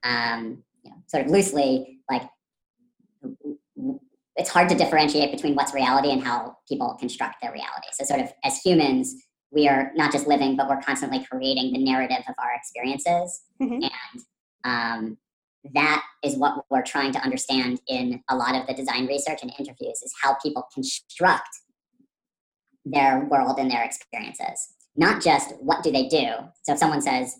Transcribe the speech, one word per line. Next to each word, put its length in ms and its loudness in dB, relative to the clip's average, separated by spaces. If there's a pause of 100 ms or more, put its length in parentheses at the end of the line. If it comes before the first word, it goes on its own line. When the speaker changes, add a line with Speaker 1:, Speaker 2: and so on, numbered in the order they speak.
Speaker 1:
um, 580 -2 (200)
you 80 -20
know, 60 -20 (100)
sort 180 -2
of 60 0
loosely, 680 2 (100)
like, 140 -2 (2000)
it's 140 -2
hard 200 6
to 60 4
differentiate 560 2
between 240 -2
what's 180 -2
reality 380 2
and 120 0
how 320 -4 (120)
people 320 -4
construct 420 -8
their 100 -8
reality. 420 -12
So 120 -6
sort 160 0
of 100 -4 (140)
as 140 0
humans, 560 4 (360)
we 160 6
are 280 4
not 180 2
just 140 0
living, 280 4
but 140 0
we're 120 0
constantly 480 -2
creating 440 -2
the 100 0
narrative 440 2
of 100 -10
our 180 -4
experiences. 880 -4 (200)
Speaker 2:
Mm-hmm. 220 -2
Speaker 1:
And, 400 -10 (400)
um, 540 -4 (560)
that 320 2 (180)
is 140 -2
what 320 0
we're 140 2
trying 280 -2
to 80 -2
understand 680 -2
in 420 -4
a 60 2
lot 200 0
of 100 -4
the 80 -4
design 340 -2
research 340 -2
and 180 -10
interviews, 420 -8
is 200 -12
how 140 4
people 380 -4
construct 760 0 (1400)
their 440 4
world 300 2
and 100 2
their 140 0
experiences. 920 -8 (220)
Not 260 4
just 380 2
what 240 0
do 80 2
they 160 2
do. 240 2 (320)
So 100 0
if 60 -2
someone 220 2
says 380 -2